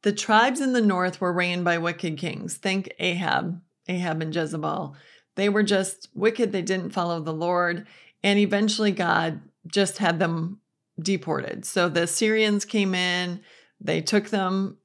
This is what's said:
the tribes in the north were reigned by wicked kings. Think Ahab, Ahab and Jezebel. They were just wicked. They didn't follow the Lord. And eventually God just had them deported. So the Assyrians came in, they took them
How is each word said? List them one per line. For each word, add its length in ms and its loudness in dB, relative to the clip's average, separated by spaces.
the 100 2
tribes 480 4
in 100 2
the 80 2
north 400 2
were 140 0
reigned 320 0
by 120 2
wicked 400 -2
kings. 380 -6
Think 440 -2
Ahab, 600 0
Ahab 320 -2
and 120 -4
Jezebel. 640 -4
They 140 2
were 140 4
just 500 0
wicked. 400 0
They 80 0
didn't 300 -2
follow 280 -2
the 140 -6
Lord. 520 0
And 160 4
eventually 520 2
God 500 0
just 320 0
had 220 2
them 420 -2
deported. 680 -2
So 240 2
the 140 0
Assyrians 600 2
came 320 0
in, 460 -2
they 180 -2
took 300 0
them 560 -2